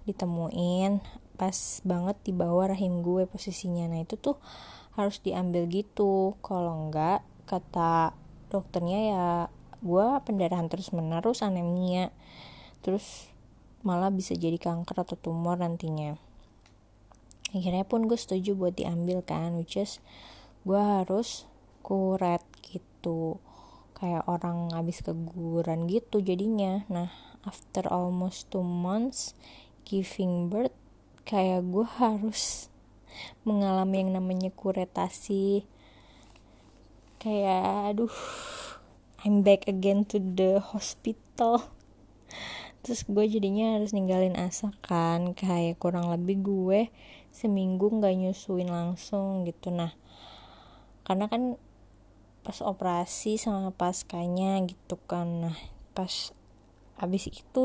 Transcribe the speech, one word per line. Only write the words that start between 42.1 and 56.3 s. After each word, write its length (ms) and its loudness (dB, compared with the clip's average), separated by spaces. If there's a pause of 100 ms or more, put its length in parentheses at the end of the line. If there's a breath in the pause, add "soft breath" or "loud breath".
Terus 240 -4
gue 160 4
jadinya 560 2
harus 160 0
ninggalin 400 4
Asa 320 -2 (160)
kan, 480 2
kayak 480 0
kurang 320 0
lebih 320 0
gue 480 4 (400 loud breath)
seminggu 560 2
nggak 240 4
nyusuin 560 0
langsung 800 -2
gitu. 240 -6
Nah, 240 -2 (1040 loud breath)
karena 240 0
kan 320 -2 (880)
pas 180 -10
operasi 720 -2
sama 400 -2
paskanya 880 0
gitu 400 -6
kan. 480 -2
Nah, 60 -6 (340 loud breath)
pas 400 -6 (640)